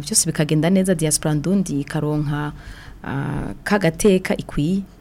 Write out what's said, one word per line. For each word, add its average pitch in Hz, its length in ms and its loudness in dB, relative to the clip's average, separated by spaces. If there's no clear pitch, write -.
vyose 220 200 0
bikagenda 156 440 2
neza, 190 260 4
diaspora 156 400 0
ndundi 156 460 0
ikaronka, 147 720 -2
ah, 139 500 -4
ka 202 160 2
gateka 185 580 2
ikwiye. 175 440 -2